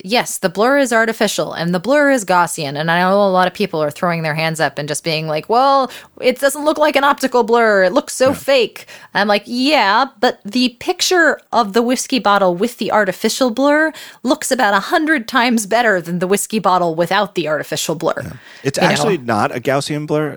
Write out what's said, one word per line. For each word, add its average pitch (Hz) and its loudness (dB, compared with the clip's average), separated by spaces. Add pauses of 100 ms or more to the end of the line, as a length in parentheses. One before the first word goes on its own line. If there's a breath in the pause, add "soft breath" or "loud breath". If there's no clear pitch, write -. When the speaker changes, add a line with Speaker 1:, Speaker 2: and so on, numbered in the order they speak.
Speaker 1:
yes, 220 -2
the 185 -2
blur 247 2
is 254 0
artificial 220 0
and 170 -2
the 180 0
blur 277 2
is 254 0
Gaussian. 165 0
And 160 -2
I 170 2
know 196 4
a 202 4
lot 185 4
of 180 -4
people 185 -4
are 147 0
throwing 170 -2
their 151 -2
hands 160 -2
up 143 0
and 147 -6
just 151 -6
being 160 -4
like, 156 -4
"Well, 262 2 (280 loud breath)
it 247 0
doesn't 277 -2
look 302 0
like 302 2
an 269 2
optical 262 0
blur. 214 4
It 180 2
looks 294 -2
so 262 2
Speaker 2:
Yeah. 277 -2
Speaker 1:
fake." - -2 (280 loud breath)
I'm 196 0
like, 208 2
"Yeah, 247 2 (140)
but - 0
the 247 0 (100)
picture 339 0 (120)
of 208 0
the 233 4
whiskey 247 -2
bottle 196 2
with 214 -4
the 208 -2
artificial 214 0
blur 294 2 (300 loud breath)
looks 285 -2
about 240 2
a 196 2
hundred 302 0
times 233 0
better 214 2
than 170 -6
the 180 -2
whiskey 202 -2
bottle 175 2
without 190 0
the 156 -2
artificial 151 -4
blur." 165 -2
Speaker 2:
Yeah. - -10 (320 loud breath)
It's 135 -2
Speaker 1:
You 135 2
know? - 4
Speaker 2:
actually 147 0
not 117 -2
a 123 -4
Gaussian 143 -2
blur. 151 -2